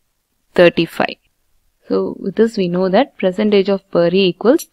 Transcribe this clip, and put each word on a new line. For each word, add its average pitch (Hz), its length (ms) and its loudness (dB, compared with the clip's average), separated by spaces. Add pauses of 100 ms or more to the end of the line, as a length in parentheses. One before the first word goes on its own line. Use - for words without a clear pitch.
(540)
thirty-five. - 600 0 (720)
So 190 320 -4
with 190 160 -10
this 226 220 0
we 185 100 0
know 180 220 -2
that 233 280 0
present 202 360 -2
age 196 160 2
of 196 220 -4
Pari 170 300 2
equals 202 520 0